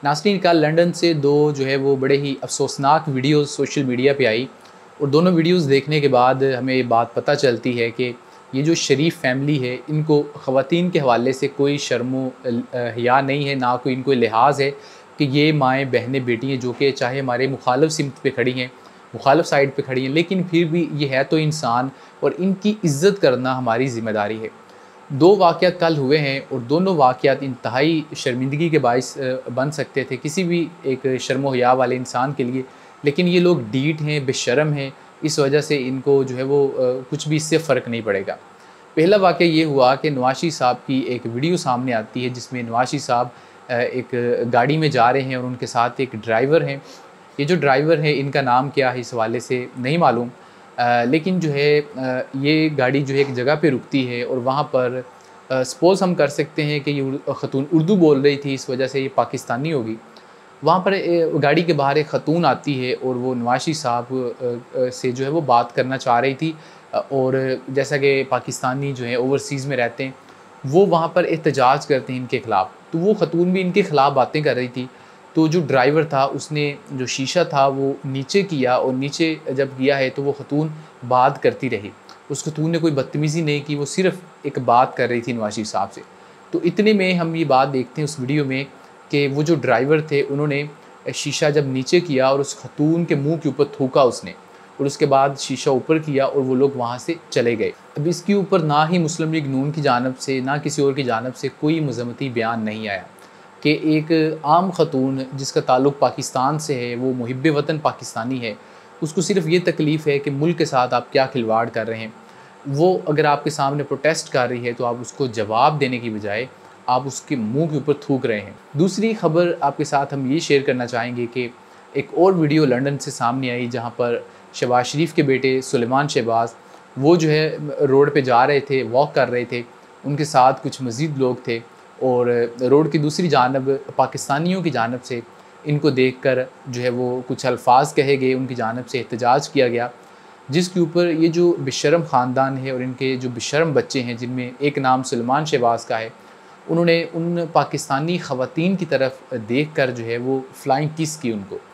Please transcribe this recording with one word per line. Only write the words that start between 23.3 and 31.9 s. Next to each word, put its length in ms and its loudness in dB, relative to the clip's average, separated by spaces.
हमारी 320 0
ज़िम्मेदारी 500 -4
है। 140 -10
दो 240 6
वाक़यात 440 4
कल 160 2
हुए 200 2
हैं 320 -2
और 120 -4
दोनों 360 0
वाक़यात 460 2
इंतहाई 640 -2
शर्मिंदगी 540 -2
के 80 4
बाइस, 400 0
अ, 320 -6
बन 200 -2
सकते 400 -6
थे 60 -6
किसी 280 -4
भी 240 0
एक 340 -2
शर्मो 300 -2
हया 220 4
वाले 240 2